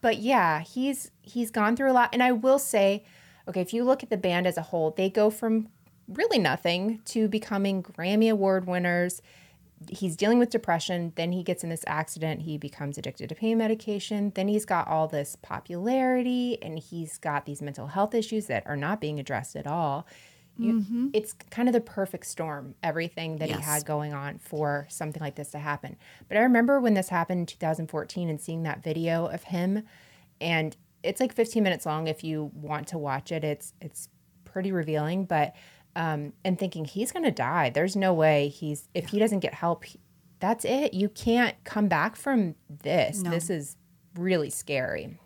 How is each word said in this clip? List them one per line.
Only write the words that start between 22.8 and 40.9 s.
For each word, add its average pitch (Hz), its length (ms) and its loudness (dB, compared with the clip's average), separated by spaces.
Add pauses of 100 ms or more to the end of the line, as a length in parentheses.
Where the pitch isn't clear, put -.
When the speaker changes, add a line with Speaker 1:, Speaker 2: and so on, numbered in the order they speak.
Speaker 1:
everything 165 540 -4
that 151 140 -4
he 147 40 -2
Speaker 2:
Yes. 151 120 -6
Speaker 1:
had 151 180 0
going 151 300 -4
on 143 240 -8
for 147 500 -2
something 156 320 -8
like 147 140 -6
this 147 160 -10
to 147 80 -12
happen. 147 400 -6 (300)
But 208 100 2
I - 20 6
remember 247 400 6
when 226 140 4
this 190 160 2
happened 180 300 0
in 170 60 -2
two - 120 -14
thousand 160 300 -2
fourteen 165 420 -4
and 151 100 -4
seeing 165 220 -6
that 156 200 -4
video 165 440 0
of - 160 -6
him. 185 400 -2 (580)
And 160 340 0 (280)
it's, 190 180 -2
like, 262 140 0
fifteen 226 300 2
minutes 180 200 0
long 160 220 -2
if 156 180 -4
you 151 300 -4
want 151 340 -6
to 170 100 -6
watch 139 320 -4
it. 160 140 -2
It's, 147 380 -4
it's - 260 -14 (380)
pretty 190 260 -4
revealing, 160 540 0
but, 151 280 2 (400)
um, 156 380 -4 (100)
and 185 160 0
thinking, 165 280 -4
"He's 214 260 -4
gonna 330 180 2
die. 139 380 0
There's 170 260 0
no 190 200 4
way 151 340 6
he's, 147 460 -8
if 175 140 -4
he 202 100 0
doesn't 208 220 4
get 170 120 -2
help, - 320 -2
he, - 160 -20 (400)
that's 220 240 0
it. 262 300 0